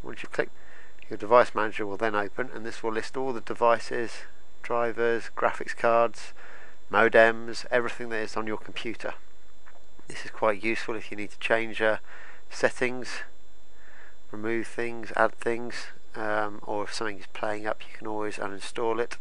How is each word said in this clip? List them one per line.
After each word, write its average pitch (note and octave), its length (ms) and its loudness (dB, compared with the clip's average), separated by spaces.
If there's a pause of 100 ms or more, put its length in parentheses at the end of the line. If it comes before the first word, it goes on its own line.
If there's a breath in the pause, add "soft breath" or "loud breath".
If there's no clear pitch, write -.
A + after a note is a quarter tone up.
Once A#2 180 -4
you - 80 -2
click, - 200 2 (600 loud breath)
your A2+ 80 -2
Device G#2+ 380 6
Manager G#2+ 320 2
will G2 100 0
then G#2+ 180 2
open, G#2 380 0
and A2+ 120 -4
this A2+ 180 -2
will A2+ 80 2
list A2 260 -2
all C3 160 0
the A2 80 -2
devices, A#2 680 0 (500)
drivers, A#2 760 0
graphics - 400 0
cards, A#2 580 2 (580 loud breath)
modems, A2+ 800 6
everything A#2+ 380 0
that A2 100 -2
is G#2+ 180 -2
on A2 80 -2
your G#2+ 120 0
computer. - 580 -2 (920)
This - 160 -2
is - 80 -2
quite G#2 320 0
useful A2+ 320 0
if G2+ 140 -4
you G#2 80 -2
need G2+ 140 -2
to - 80 -4
change, A2+ 420 2
uh, G#2+ 160 4 (520 loud breath)
settings, B2 680 0 (1120 loud breath)
remove A2 360 -2
things, A#2 480 -2
add A2 200 4
things, A#2 520 -2 (280)
um, G#2+ 480 0
or G#2 200 0
if G2 100 -2
something G#2 260 -2
is - 140 -4
playing G#2+ 340 -2
up, A2 140 -2
you - 160 -4
can A2 100 -2
always G#2+ 300 -2
uninstall G#2 600 -2
it - 220 -2